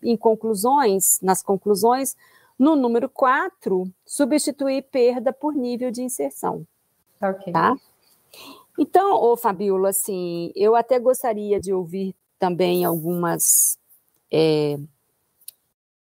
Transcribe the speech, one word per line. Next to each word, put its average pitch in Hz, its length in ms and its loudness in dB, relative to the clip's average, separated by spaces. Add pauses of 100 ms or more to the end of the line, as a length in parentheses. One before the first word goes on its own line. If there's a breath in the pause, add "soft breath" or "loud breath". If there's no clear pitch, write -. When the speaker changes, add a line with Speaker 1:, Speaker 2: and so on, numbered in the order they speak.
Speaker 1:
em 233 140 0
conclusões, 220 1040 2
nas 185 200 2
conclusões, 208 760 0 (440 soft breath)
no 311 160 6
número 240 340 0
quatro, 254 800 0 (160)
substituir 277 840 -2
perda 247 400 2
por - 240 -6
nível 247 340 -4
de 240 140 -6
inserção. 170 640 -6 (560)
Speaker 2:
Ok. 190 320 -4
Speaker 1:
Tá? 180 200 2 (1040 loud breath)
Então, 381 360 2 (100)
ô, 233 140 4
Fabiola, 196 520 0
assim, 180 680 -6
eu 214 200 4
até 233 240 0
gostaria 214 600 0
de 180 140 -4
ouvir 185 400 -6 (260)
também 180 460 0
algumas, 170 920 0 (520)
é, 151 460 2 (1300)